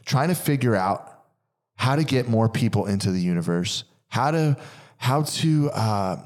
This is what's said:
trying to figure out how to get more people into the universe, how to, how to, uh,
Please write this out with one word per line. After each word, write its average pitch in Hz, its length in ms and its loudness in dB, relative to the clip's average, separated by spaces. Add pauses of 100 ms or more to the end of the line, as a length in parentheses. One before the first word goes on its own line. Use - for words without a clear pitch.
trying 143 260 0
to 180 40 0
figure 127 420 0
out - 500 -4 (500)
how 127 200 0
to 156 80 2
get 127 240 0
more 113 220 2
people 107 380 0
into 98 240 0
the 92 100 0
universe, 87 640 -2 (240)
how 127 240 0
to, 156 260 2 (400)
how 135 240 0
to, 151 480 0
uh, 101 560 -2